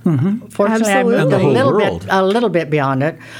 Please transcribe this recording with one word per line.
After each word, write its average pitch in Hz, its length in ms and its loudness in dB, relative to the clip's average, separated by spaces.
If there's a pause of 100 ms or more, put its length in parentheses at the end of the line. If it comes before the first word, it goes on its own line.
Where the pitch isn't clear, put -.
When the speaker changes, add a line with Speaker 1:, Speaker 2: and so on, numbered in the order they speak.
Speaker 1:
Mm-hmm. 180 440 0
Speaker 2:
Fortunately, 220 420 0
I 196 120 2
moved 233 140 2
Speaker 3:
Absolutely. - 60 0
Speaker 1:
And - 100 0
the - 40 2
Speaker 2:
a - 40 0
Speaker 1:
whole - 120 2
Speaker 2:
little - 200 2
Speaker 1:
world. - 280 0
Speaker 2:
bit, - 100 -12
a 190 140 2
little 220 240 0
bit 165 220 -2
beyond 135 320 0
it. 160 160 -4 (220)